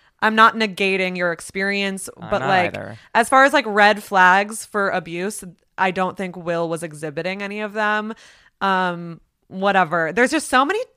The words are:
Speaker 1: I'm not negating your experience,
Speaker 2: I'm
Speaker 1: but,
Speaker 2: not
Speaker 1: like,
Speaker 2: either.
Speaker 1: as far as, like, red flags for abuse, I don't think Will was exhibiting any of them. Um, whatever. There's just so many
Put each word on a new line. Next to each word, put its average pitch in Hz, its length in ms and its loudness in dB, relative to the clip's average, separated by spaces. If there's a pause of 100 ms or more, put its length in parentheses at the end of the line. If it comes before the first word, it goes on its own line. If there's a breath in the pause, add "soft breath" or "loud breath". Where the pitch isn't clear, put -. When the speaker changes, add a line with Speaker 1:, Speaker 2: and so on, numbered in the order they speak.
(220 soft breath)
Speaker 1:
I'm 220 120 0
not 220 220 6
negating 190 600 -2
your 175 140 -2
experience, 196 840 -6
Speaker 2:
I'm - 140 -16
Speaker 1:
but, 202 80 0
Speaker 2:
not 131 100 -2
Speaker 1:
like, 185 260 2
Speaker 2:
either. 104 220 -12 (180 loud breath)
Speaker 1:
as 226 140 2
far 262 160 6
as, 277 80 4
like, 285 160 2
red 208 340 4
flags 196 640 4
for 196 240 -2
abuse, 175 560 -6 (320)
I 190 140 0
don't 185 260 -4
think 180 180 -8
Will 170 360 -4
was 165 120 -6
exhibiting 160 600 -8
any 202 180 -8
of 208 140 -8
them. 214 400 -2 (480 soft breath)
Um, 175 580 -2 (280)
whatever. 180 680 0
There's 247 160 4
just 302 180 -2
so 262 160 4
many 392 160 -2 (160)